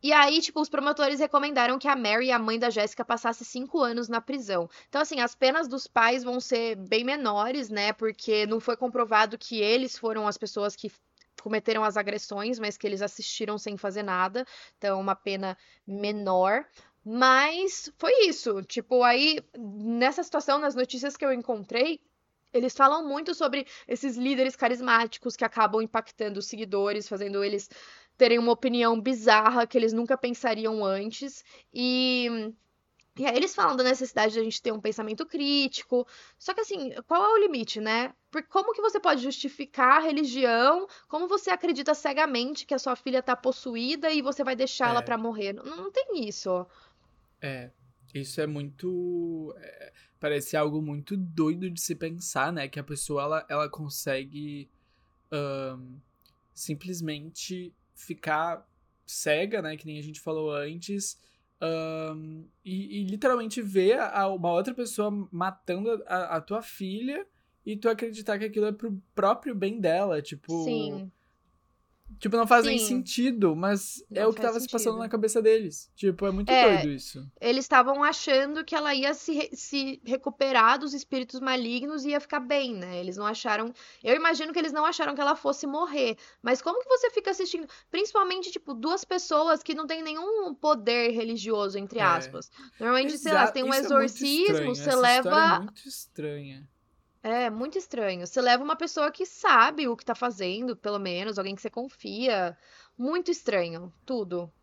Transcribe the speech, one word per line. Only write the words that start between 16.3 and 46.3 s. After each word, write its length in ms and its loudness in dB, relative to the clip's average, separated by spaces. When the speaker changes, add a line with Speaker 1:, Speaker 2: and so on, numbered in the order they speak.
Speaker 1:
Mas 920 4
foi 300 6
isso. 360 -2
Tipo, 400 2
aí, 360 4
nessa 640 0
situação, 380 0
nas 160 0
notícias 400 -4
que 80 -6
eu 80 2
encontrei, 680 -2
eles 240 0
falam 320 6
muito 260 -4
sobre 320 0
esses 300 -4
líderes 380 2
carismáticos 840 0
que 80 0
acabam 360 2
impactando 580 -4
os 80 -8
seguidores, 600 -2
fazendo 360 -4
eles 260 -4
terem 220 8
uma 140 4
opinião 500 4
bizarra 640 6
que 100 -4
eles 160 4
nunca 240 2
pensariam 720 -2
antes. 580 -4
E, 800 0
e 80 -4
aí 100 0
eles 200 0
falam 200 2
da 80 2
necessidade 500 2
de 60 -2
a 40 0
gente 180 -4
ter 100 -2
um 80 -6
pensamento 460 -6
crítico. 800 0
Só 160 -6
que, 80 -4
assim, 300 -6
qual 180 4
é 80 4
o 40 6
limite, 440 2
né? 320 0
Por, 140 -6
como 280 0
que 120 -4
você 160 2
pode 240 2
justificar 760 2
a 80 2
religião? 800 4
Como 200 -4
você 220 0
acredita 460 0
cegamente 720 -2
que 80 0
a 40 0
sua 160 -2
filha 280 -2
tá 120 0
possuída 760 -2
e 100 2
você 220 -2
vai 120 -2
deixar 340 0
ela 100 2
Speaker 2:
É. 40 -4
Speaker 1:
pra 140 -4
morrer? 360 -4
Não, 100 -12
não 160 -10
tem 380 -2
isso. 380 -4